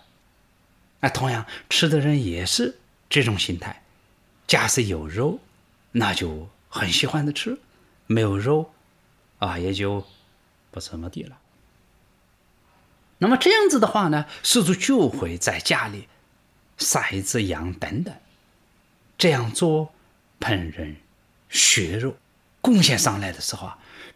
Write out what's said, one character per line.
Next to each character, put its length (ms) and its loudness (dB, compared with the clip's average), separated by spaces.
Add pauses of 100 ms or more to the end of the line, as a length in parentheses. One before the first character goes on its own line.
(1000)
那 80 2
同 200 -2
样， 160 -4 (240)
吃 200 2
的 100 4
人 260 2
也 200 -4
是 320 -2 (320)
这 120 4
种 160 0
心 220 -4
态， 240 -14 (640)
假 200 4
使 160 2
有 240 -4
肉， 320 -4 (520)
那 220 0
就 360 -6 (200)
很 220 -4
喜 140 2
欢 200 -2
的 60 0
吃， 260 -6 (500)
没 140 2
有 160 2
肉， 340 0 (640)
啊， 200 -4
也 160 -2
就 320 -4 (640)
不 80 -12
怎 200 -12
么 100 -10
地 140 -12
了。 140 -18 (1800)
那 80 2
么 100 6
这 140 6
样 180 6
子 100 2
的 80 6
话 220 0
呢， 160 0 (180)
施 200 4
主 120 4
就 320 4
会 300 -4
在 220 -2
家 280 0
里 200 -12 (720)
杀 340 0
一 100 -4
只 220 -2
羊 300 -4
等 300 -6
等， 100 -8 (1040)
这 120 4
样 220 0
做 420 0 (460)
烹 340 -4
饪 220 -12 (540)
血 480 2
肉 200 -4 (440)
贡 220 6
献 160 4
上 220 0
来 100 -6
的 80 -16
时 160 -8
候 120 -14
啊， 100 -16 (380)